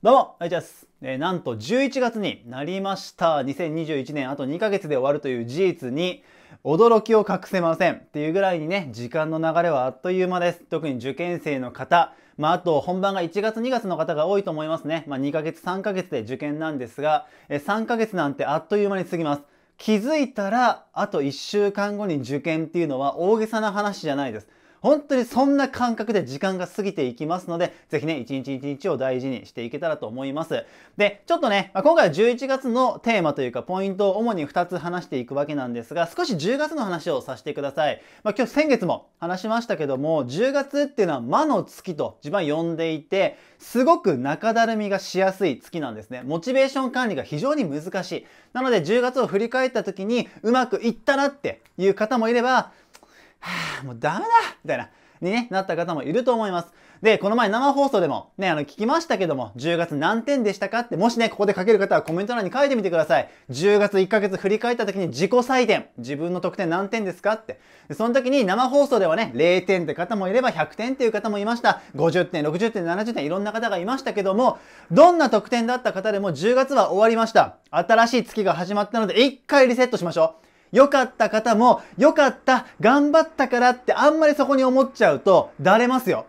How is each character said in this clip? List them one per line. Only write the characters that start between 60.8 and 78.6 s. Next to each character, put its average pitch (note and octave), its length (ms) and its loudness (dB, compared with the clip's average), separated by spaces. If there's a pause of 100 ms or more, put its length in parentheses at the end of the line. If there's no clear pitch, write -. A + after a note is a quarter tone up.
っ A#3+ 60 -6
て、 - 100 -6
も A3 140 4
し A#3 80 -4
ね、 A3+ 100 2
こ - 80 -12
こ G#3 80 2
で G3 80 2
書 F3+ 100 -4
け G#3+ 80 2
る A3 60 6
方 F#3+ 160 2
は D#3 80 4
コ D#3+ 100 -8
メ F3 120 -2
ン G#3 40 -6
ト A#3+ 60 -4
欄 A3+ 100 -2
に F3 80 -4
書 C4+ 140 2
い C#4 40 0
て C4+ 60 0
み A3+ 60 0
て F#3 80 0
く E3+ 60 -2
だ D#3 100 2
さ D#3 140 2
い。 - 100 -6 (200)
十 F3+ 280 2
月 G3+ 220 2
一 F#3 80 2
ヶ A3 120 2
月 F#3+ 160 -2
振 F#3+ 140 -4
り G#3 80 2
返 A#3+ 160 -2
っ A#3 40 -4
た A3 100 -2
時 F#3+ 100 -6
に F3 120 -2
自 C#3 180 -2
己 - 40 0
採 B3 360 2
点、 F3 220 0 (100)
自 B2 160 -8
分 E3+ 180 -4
の F3+ 80 -4
得 F3 140 -4
点 F#3 120 -4
何 F#3 220 -2
点 A3+ 160 -4
で F3+ 60 -4
す - 100 -14
か G#3 120 0
っ A3 120 -8
て。 - 140 -14 (280)
で、 D3 60 -10
そ G#3+ 140 -2
の A#3+ 80 0
時 B3+ 160 0
に C4+ 140 4
生 A3 220 2
放 C#4 200 4
送 C4 100 2
で F#3+ 80 4
は E3 100 4
ね、 A3 200 -2
零 E3+ 260 4
点 F3+ 220 0
っ - 20 -4
て D3 80 -4
方 F#3 220 -4
も F#3+ 120 -4
い F#3+ 60 -2
れ B3 80 2
ば、 B3 80 2
百 D#3 240 -4
点 A#3+ 200 -6
っ - 20 -4
て C4+ 80 -2
い A#3 60 2
う - 20 -2
方 G#3+ 180 -4
も G#3 80 -4
い G3+ 80 -4
ま A#3 100 -2
し A#3+ 60 -8
た。 G#3+ 200 2 (140)
五 D3+ 140 2
十 E3+ 160 2
点、 D#3 180 -4
六 D#3 140 -2
十 A3 140 0
点、 G3 120 -6
七 F3+ 220 -2
十 A#3 80 -6
点、 C3+ 100 -4
い D3 60 -4
ろ F3 80 -2
ん G3+ 60 -4
な G#3 80 -6
方 A3+ 180 -4
が G3 80 -2
い F3 80 -4
ま A#3+ 140 -2
し - 20 -12
た A3 120 -6
け G3+ 100 -2
ど F#3+ 100 0
も、 A#3 240 2 (340)
ど D4+ 200 10
ん F4 80 2
な C4+ 100 4
得 G#3 200 0
点 A#3 180 0
だ B3 80 0
っ A#3+ 80 -6
た A3 100 0
方 G3 180 -2
で G3+ 80 -2
も、 G3 140 -2
十 F#3+ 220 2
月 C4+ 180 2
は A3 140 6
終 E3+ 100 0
わ G#3+ 100 6
り A3+ 80 4
ま A3+ 120 2
し - 60 -10
た。 C#3+ 240 4 (120)
新 A3 380 4
し A#3+ 120 -2
い G#3 40 -2
月 A3 200 -4
が F3+ 100 2
始 F3+ 200 -4